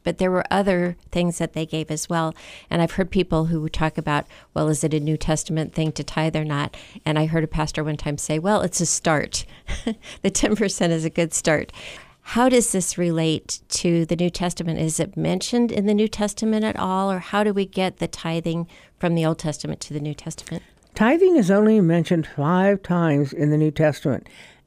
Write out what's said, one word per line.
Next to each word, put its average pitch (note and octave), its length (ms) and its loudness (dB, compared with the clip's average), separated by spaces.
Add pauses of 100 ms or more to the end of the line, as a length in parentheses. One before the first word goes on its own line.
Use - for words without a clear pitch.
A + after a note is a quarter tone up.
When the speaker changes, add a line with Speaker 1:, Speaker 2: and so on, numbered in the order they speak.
Speaker 1:
but E3+ 140 -4
there F#3 120 2
were F3+ 200 0
other F3+ 460 2 (140)
things F3 280 0
that E3 140 -4
they D#3+ 120 -4
gave D#3+ 260 -6
as D#3 180 -6
well. E3 260 -2 (340)
And E3+ 140 2
I've E3+ 100 0
heard F#3 180 -2
people E3 360 2
who D#3+ 220 -2
talk - 280 -2
about, D3+ 300 -2 (260)
"Well, D#3 160 0
is D3+ 160 0
it D#3 100 0
a D3+ 60 2
New D3+ 160 0
Testament D#3 560 -2
thing D#3 200 -2
to D3 120 -6
tithe D#3+ 320 -2
or D#3 80 -2
not?" D3 320 -4 (300)
And D#3 120 0
I D#3 80 2
heard D#3+ 180 0
a D#3 40 -2
pastor D#3 340 -2
one D3+ 140 -4
time C#3+ 220 -6
say, - 200 -2
"Well, G3 240 2
it's F3 180 -2
a E3 60 0
start." - 580 0 (420)
<laughs> A3+ 80 -4 (280)
The G3 80 0
ten G#3 240 0
percent G3 380 0
is D#3+ 120 -2
a D#3+ 60 -2
good E3 220 -2
start. - 400 0 (500)
How B3 260 2
does B3 220 4
this - 280 -2
relate D#3+ 600 -2 (100)
to E3+ 340 0
the E3+ 100 -2
New F3 160 0
Testament? F3 480 -4
Is D#3+ 220 -2
it F3+ 160 -4
mentioned F#3 560 0
in G3+ 140 0
the G#3+ 80 2
New G#3+ 120 2
Testament G#3+ 580 -2
at A3 140 -4
all, F#3+ 320 -2
or F#3 80 -2
how G3+ 240 -2
do G#3+ 100 2
we G3 120 0
get F#3 320 -2
the E3+ 100 -4
tithing E3 640 -4 (300)
from E3+ 160 0
the E3 100 2
Old D#3+ 140 0
Testament D#3 420 -6
to - 140 -12
the D3 60 -6
New D3 140 -6
Testament? - 480 -12 (320)
Speaker 2:
Tithing E4 420 6
is F#3+ 140 4
only G#3+ 300 6
mentioned E3 460 4
five F#3 560 2
times D#3 500 2
in D3 180 0
the D3+ 60 4
New D#3 140 4
Testament, D3 580 0 (380)